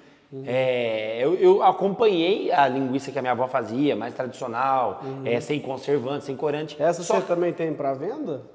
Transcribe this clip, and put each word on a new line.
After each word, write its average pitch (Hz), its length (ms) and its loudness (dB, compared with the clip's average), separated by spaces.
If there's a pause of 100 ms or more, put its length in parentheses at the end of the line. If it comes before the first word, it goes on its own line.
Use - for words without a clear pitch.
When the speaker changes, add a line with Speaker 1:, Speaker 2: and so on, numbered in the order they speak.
(320)
Speaker 1:
Uhum. 135 140 -12
Speaker 2:
É, 120 800 0
eu, 165 100 4
eu 190 280 6
acompanhei 190 880 2
a 139 160 6
linguiça 131 440 -2
que 143 60 -4
a 131 60 -2
minha 127 80 0
avó 123 160 0
fazia, 123 480 0
mais 117 180 -6
tradicional, 127 920 -2
Speaker 1:
Uhum. 135 220 -10
Speaker 2:
é, 120 140 0
sem 143 200 -2
conservante, 135 680 -2
sem 135 100 -6
corante. 151 440 -4
Speaker 1:
Essa 170 220 2
Speaker 2:
Só 208 140 0
Speaker 1:
você 185 100 0
também 175 260 0
tem 160 220 -4
pra 139 220 -4
venda? 170 480 -6 (120)